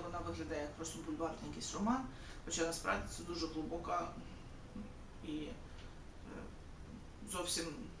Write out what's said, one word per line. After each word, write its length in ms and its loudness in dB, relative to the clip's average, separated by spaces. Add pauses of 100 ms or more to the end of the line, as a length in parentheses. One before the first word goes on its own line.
вона 160 0
виглядає 420 2
як 120 0
просто 320 -2
бульварний 420 2
якийсь 260 -2
роман, 320 6 (400)
хоча 200 6
насправді 420 4 (100)
це 60 -2
дуже 240 2
глибока 640 2 (1160)
і, 100 2
е, 140 0 (1800)
зовсім 340 2 (340)